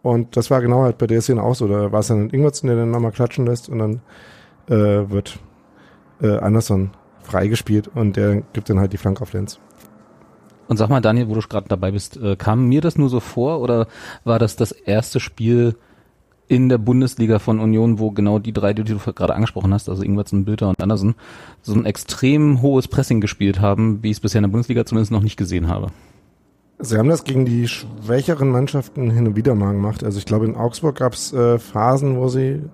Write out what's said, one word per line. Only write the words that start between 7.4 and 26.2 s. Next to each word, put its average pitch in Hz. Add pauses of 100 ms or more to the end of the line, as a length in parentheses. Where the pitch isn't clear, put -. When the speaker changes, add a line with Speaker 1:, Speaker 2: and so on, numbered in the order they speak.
Speaker 1:
und 104
der 101 (100)
gibt 110
dann 98
halt 98
die 101
Flanke 98
auf -
Lenz. 98 (1080)
Speaker 2:
Und 113
sag 107
mal, 131
Daniel, 110
wo 107
du 110
gerade 101
dabei 95
bist, 101
äh, 98
kam 120
mir 139
das 165
nur 143
so 123
vor 143
oder 120 (380)
war 113
das 110
das 117
erste -
Spiel 117 (720)
in 127
der 123
Bundesliga 117
von 110
Union, 110
wo 110
genau 104
die 107
drei, 101
die 110
du 110
gerade -
angesprochen 98
hast, 101
also 95
Ingwertsen, 101
Bülter 107
und 90
Andersen, 101 (480)
so 107
ein 117
extrem 139
hohes 135
Pressing 127
gespielt 98
haben, 107
wie 107
ich 104
es -
bisher 107
in 104
der 98
Bundesliga 117
zumindest 110
noch 104
nicht 107
gesehen 87
habe? 95 (880)